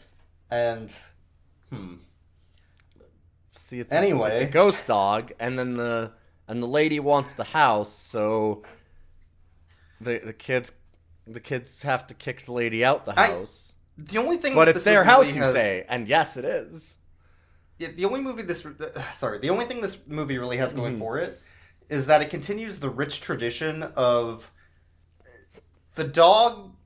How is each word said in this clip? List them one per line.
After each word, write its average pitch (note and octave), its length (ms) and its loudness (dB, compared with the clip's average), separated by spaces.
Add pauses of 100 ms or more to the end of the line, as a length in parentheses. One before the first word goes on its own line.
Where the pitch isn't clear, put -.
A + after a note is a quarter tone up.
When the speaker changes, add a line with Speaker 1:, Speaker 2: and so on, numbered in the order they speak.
(500)
Speaker 1:
and, A#2 400 -4 (800)
hmm. F#2+ 260 -14 (1600)
Speaker 2:
See, - 260 -14
it's A#2 120 -8
Speaker 1:
Anyway. D3 380 2
Speaker 2:
a, - 20 0
it's A#2 80 2
a C3 60 0
ghost F3 400 4
dog, G#2+ 520 2
and B2 200 -6
then B2 180 -4
the, A#2 360 -4 (360)
and A#2+ 140 -6
the A#2+ 40 -4
lady D3+ 320 0
wants C#3 360 0
the A2+ 100 -8
house, A#2 480 2
so G#2+ 680 -2 (1400)
the, A#2 180 -4
the A2 140 -12
kids, B2+ 400 -4 (540)
the A2+ 140 -16
kids - 420 -10
have C3+ 240 -2
to - 80 -20
kick - 320 -12
the B2 60 -14
lady A#2 320 -2
out C3+ 200 2
the G2+ 160 0
Speaker 1:
I - 60 6
Speaker 2:
house. - 480 -8 (240)
Speaker 1:
The D#3 180 -8
only D4+ 220 0
thing C#4+ 160 -4
Speaker 2:
But D#3+ 100 8
Speaker 1:
that D#3+ 60 6
Speaker 2:
it's D#3+ 80 4
Speaker 1:
this - 60 -6
Speaker 2:
their G#3 200 6
Speaker 1:
movie G3 60 6
Speaker 2:
house, C4 160 10
Speaker 1:
really C#3+ 100 -4
Speaker 2:
you C#3 60 0
Speaker 1:
has C3+ 100 4
Speaker 2:
say, G2+ 380 0
and A#2+ 180 -6
yes, C#3+ 300 0
it B2 80 -8
is. D#3+ 500 -8 (800)
Speaker 1:
Yeah, E3 180 -10
the F3 80 -6
only A#3+ 160 -2
movie B3+ 220 -8
this, F3 220 -8
uh, D3 360 -12 (100)
sorry, G#2+ 300 -6
the C3+ 100 -2
only G#3+ 140 0
thing A#3+ 160 -10
this G3+ 160 -8 (100)
movie D3 320 -4
really B2 200 -4
has B2+ 140 -2
going B2 200 -6
Speaker 2:
Mm-hmm. A2+ 80 -8
Speaker 1:
for A2+ 180 -6
it - 220 -8 (480)
is C3+ 180 -4
that D3+ 160 6
it D3+ 80 -6
continues G3+ 480 -8
the C#3+ 120 -4
rich C3+ 300 -6
tradition D3+ 640 -6 (140)
of A#2+ 560 0 (1400)
the D#3+ 80 -4
dog G3 800 4